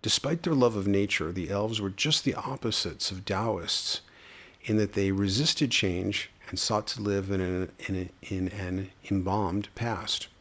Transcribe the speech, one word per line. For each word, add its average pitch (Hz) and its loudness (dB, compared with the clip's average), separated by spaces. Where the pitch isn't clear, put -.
Despite 156 0
their 165 2
love 120 6
of 98 0
nature, 98 2
the 90 -2
elves 110 0
were 98 -2
just - 0
the 131 2
opposites - -4
of 95 -8
Taoists 95 -2
in 107 2
that 104 2
they 98 2
resisted 101 2
change 92 0
and - -6
sought 107 0
to 107 -6
live 98 0
in 95 2
an, 92 0
in 98 0
a, 92 -6
in 92 0
an 95 -4
embalmed 98 0
past. 110 -4